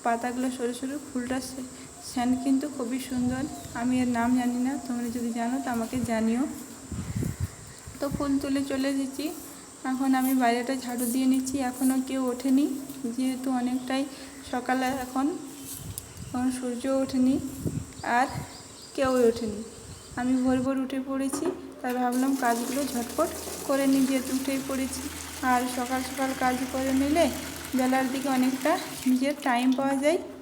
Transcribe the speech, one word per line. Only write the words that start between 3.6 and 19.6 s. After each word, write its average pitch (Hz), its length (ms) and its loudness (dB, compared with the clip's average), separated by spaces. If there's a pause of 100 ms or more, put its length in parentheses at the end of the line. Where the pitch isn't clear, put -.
আমি 247 220 2
এর 247 160 2
নাম 233 100 4 (120)
জানি 247 260 0
না, 269 60 0 (140)
তোমরা 240 300 -4
যদি 233 220 -2
জানো 240 260 0
তো 285 120 -4
আমাকে 226 200 -2 (140)
জানিও। 226 320 4 (1600)
তো - 60 -4 (100)
ফুল 285 180 0 (100)
তুলে 277 180 2 (100)
চলে 269 240 0
এসেছি, 269 300 -2 (680)
এখন 262 200 2 (100)
আমি 262 120 2 (100)
বাইরেটা 240 320 2 (100)
ঝাড়ু 240 200 -2 (100)
দিয়ে 262 180 4
নিচ্ছি। 269 240 2 (140)
এখনও 262 260 2 (120)
কেউ 262 120 -2 (120)
ওঠেনি, 269 340 4 (480)
যেহেতু 262 340 -2 (120)
অনেকটাই 262 420 0 (480)
সকালে 254 360 0 (180)
এখন, 262 220 0 (1040)
এখন 254 200 0 (100)
সূর্য 247 260 -4 (180)
ওঠেনি 262 320 4 (840)
আর 262 80 6 (680)
কেউই 262 340 4
ওঠেনি। 214 300 -4 (600)